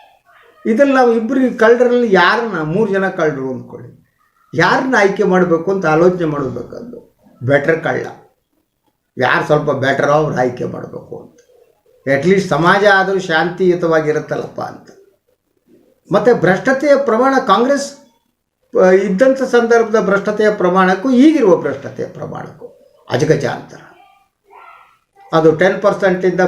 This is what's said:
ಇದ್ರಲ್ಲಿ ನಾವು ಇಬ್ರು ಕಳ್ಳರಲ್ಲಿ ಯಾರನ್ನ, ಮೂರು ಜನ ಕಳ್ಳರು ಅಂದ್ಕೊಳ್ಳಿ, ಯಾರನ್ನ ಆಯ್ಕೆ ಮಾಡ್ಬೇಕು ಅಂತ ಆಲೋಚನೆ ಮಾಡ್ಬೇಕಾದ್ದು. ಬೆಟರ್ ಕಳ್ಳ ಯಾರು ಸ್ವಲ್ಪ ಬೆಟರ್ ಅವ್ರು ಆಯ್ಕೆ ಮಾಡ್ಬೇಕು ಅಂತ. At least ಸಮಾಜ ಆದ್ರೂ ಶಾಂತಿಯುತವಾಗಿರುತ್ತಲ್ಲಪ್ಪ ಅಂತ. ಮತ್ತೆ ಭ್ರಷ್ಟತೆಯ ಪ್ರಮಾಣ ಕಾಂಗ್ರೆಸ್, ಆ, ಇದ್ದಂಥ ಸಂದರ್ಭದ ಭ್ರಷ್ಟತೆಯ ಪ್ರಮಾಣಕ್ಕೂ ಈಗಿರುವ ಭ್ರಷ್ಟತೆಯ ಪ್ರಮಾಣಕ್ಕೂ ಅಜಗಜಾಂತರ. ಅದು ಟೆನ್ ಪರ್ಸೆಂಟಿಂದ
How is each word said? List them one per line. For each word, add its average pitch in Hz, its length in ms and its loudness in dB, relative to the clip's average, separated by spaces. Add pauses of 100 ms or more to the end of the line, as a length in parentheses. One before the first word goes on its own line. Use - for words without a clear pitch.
(680)
ಇದ್ರಲ್ಲಿ 262 280 2
ನಾವು 247 180 4
ಇಬ್ರು 233 460 -2
ಕಳ್ಳರಲ್ಲಿ 240 560 2
ಯಾರನ್ನ, 196 480 2
ಮೂರು 190 300 -2
ಜನ 190 160 -2
ಕಳ್ಳರು 143 440 -4
ಅಂದ್ಕೊಳ್ಳಿ, - 680 -18 (360)
ಯಾರನ್ನ 247 440 0
ಆಯ್ಕೆ 196 260 0
ಮಾಡ್ಬೇಕು 180 460 0
ಅಂತ 190 160 -2
ಆಲೋಚನೆ 170 380 2
ಮಾಡ್ಬೇಕಾದ್ದು. - 920 -10 (260)
ಬೆಟರ್ 143 420 -2
ಕಳ್ಳ 127 220 -6 (1120)
ಯಾರು 131 280 0
ಸ್ವಲ್ಪ 147 240 0
ಬೆಟರ್ 135 400 -2
ಅವ್ರು 147 260 0
ಆಯ್ಕೆ 123 280 -2
ಮಾಡ್ಬೇಕು - 540 -12
ಅಂತ. - 200 -20 (720)
At 139 180 0
least 190 140 2
ಸಮಾಜ 180 440 0
ಆದ್ರೂ 190 360 2
ಶಾಂತಿಯುತವಾಗಿರುತ್ತಲ್ಲಪ್ಪ 165 1400 -2
ಅಂತ. - 280 -14 (1200)
ಮತ್ತೆ 208 200 2
ಭ್ರಷ್ಟತೆಯ 262 720 2
ಪ್ರಮಾಣ 247 300 0 (120)
ಕಾಂಗ್ರೆಸ್, 240 460 0 (880)
ಆ, 185 80 6
ಇದ್ದಂಥ 208 520 2
ಸಂದರ್ಭದ 233 580 2
ಭ್ರಷ್ಟತೆಯ 196 500 0
ಪ್ರಮಾಣಕ್ಕೂ 185 600 0
ಈಗಿರುವ 254 460 4
ಭ್ರಷ್ಟತೆಯ - 500 -6
ಪ್ರಮಾಣಕ್ಕೂ - 600 -14 (440)
ಅಜಗಜಾಂತರ. 131 720 -2 (1500)
ಅದು 160 240 4
ಟೆನ್ 190 260 0
ಪರ್ಸೆಂಟಿಂದ 185 640 0